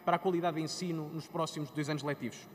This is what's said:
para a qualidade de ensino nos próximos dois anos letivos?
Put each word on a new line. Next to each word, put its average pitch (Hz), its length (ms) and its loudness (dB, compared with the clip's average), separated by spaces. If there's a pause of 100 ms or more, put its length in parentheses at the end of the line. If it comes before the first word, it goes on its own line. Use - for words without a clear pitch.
para 175 120 6
a - 20 2
qualidade 175 380 4
de 160 60 0
ensino 160 500 -2
nos 160 140 -6
próximos 156 440 -2
dois 147 180 -2
anos 151 140 0
letivos? 135 520 -4